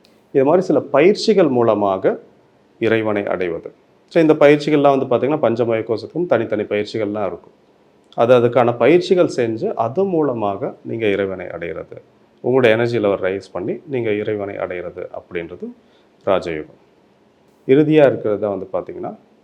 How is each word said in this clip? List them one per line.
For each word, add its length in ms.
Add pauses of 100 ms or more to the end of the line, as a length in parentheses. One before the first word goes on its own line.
(340)
இது 120
மாதிரி 200
சில 140
பயிற்சிகள் 680
மூலமாக 680 (640)
இறைவனை 460
அடைவது. 460 (360)
So, 140
இந்த 120
பயிற்சிகள்லாம் 640
வந்து 140
பாத்தீங்கன்னா, 280
பஞ்சமய 500
கோஷத்துக்கும் 360
தனித்தனி 380
பயிற்சிகள்லாம் 680
இருக்கும். 240 (640)
அது 160
அதுக்கான 440
பயிற்சிகள் 580
செஞ்சு 380
அது 300
மூலமாக 800
நீங்க 260
இறைவனை 380
அடையிறது, 520 (460)
உங்களுடைய 320
எனர்ஜி 240
லெவல் 200
ரைஸ் 320
பண்ணி 220 (120)
நீங்க 260
இறைவனை 440
அடையிறது 480 (140)
அப்படின்றது 480 (600)
ராஜயோகம். 540 (880)
இறுதியா 420
இருக்கிறது 300
தான் 160
வந்து 180
பாத்தீங்கன்னா 400 (300)